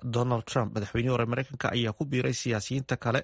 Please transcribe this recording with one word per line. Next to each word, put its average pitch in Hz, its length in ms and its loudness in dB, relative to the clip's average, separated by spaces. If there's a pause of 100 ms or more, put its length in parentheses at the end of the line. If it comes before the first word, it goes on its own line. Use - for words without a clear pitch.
Donald 120 420 2
Trump, 110 280 0
madaxweynihii 113 400 0
hore 117 120 2
Maraykanka, 123 480 -2
ayaa 117 240 2
ku 160 60 -2
biiray 131 280 0 (100)
siyaasiyiinta 123 540 0
kale 120 280 2